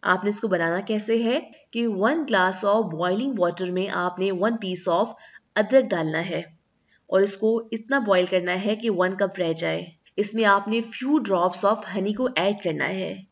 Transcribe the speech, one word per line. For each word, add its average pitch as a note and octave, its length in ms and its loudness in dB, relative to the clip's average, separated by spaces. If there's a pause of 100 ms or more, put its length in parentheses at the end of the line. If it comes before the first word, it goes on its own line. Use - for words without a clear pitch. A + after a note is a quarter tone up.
आपने F#3+ 260 2
इसको G#3 180 -4
बनाना F3 340 0
कैसे A3 420 0
है C4 280 -2 (220)
कि A#3 140 -2
वन A#3 380 0
glass F#3+ 380 0
of G#3 280 2
boiling F#3+ 440 -2
water F3+ 340 0
में F#3 180 -2
आपने F3+ 440 -2
वन F#3+ 200 0
piece F#3 360 -4
of F#3 200 2 (480)
अदरक B3 280 6
डालना D#3+ 360 -2
है E3+ 380 -6 (520)
और F#3+ 140 4
इसको A3 500 0
इतना B3 260 -2
बॉईल F#3+ 280 2
करना F3+ 240 0
है G3+ 240 0
कि A#3 140 -4
वन F#3 260 2
कप F#3+ 240 -2
रह E3 140 0
जाए। E3 420 -4 (220)
इसमें G#3+ 260 0
आपने G#3 380 4
few C4+ 400 0
drops F#3 440 0
of G#3+ 120 4 (180)
honey G#3 200 -2
को B3+ 220 -2
ऐड G3+ 240 0
करना D3+ 240 -2
है F#3+ 460 -6